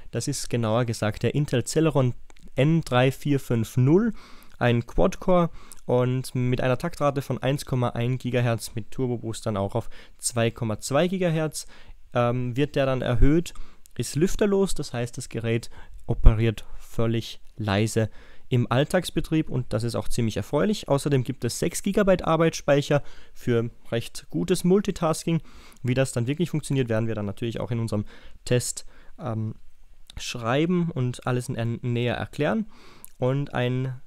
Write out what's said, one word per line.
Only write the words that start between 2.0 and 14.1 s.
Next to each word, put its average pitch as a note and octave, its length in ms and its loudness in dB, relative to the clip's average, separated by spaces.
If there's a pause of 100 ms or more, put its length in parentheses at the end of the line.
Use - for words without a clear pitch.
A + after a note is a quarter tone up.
N D#3 280 4
drei B2+ 300 4
vier C#3+ 280 0
fünf A#2 380 0
null, F3 360 4 (460)
ein A#2 260 2
Quad-Core F3 640 2 (360)
und B2+ 500 0
mit B2 260 0
einer B2+ 160 2
Taktrate C#3+ 440 -2
von B2 200 -4
eins C#3 240 -2
Komma B2 240 0
ein A#2+ 280 -2
Gigahertz, A#2+ 580 -2
mit G#2+ 160 -6
Turbo-Boostern A2+ 640 -4
auch G2 180 -2
auf - 140 -2 (280)
zwei A2+ 340 0
Komma A2 280 -4
zwei D3+ 280 2
Gigahertz, E3 600 -2 (460)
ähm, B2 420 0
wird C#3+ 200 0
der C#3 100 2
dann C3 160 0
erhöht, C#3 520 6 (440)
ist - 180 -6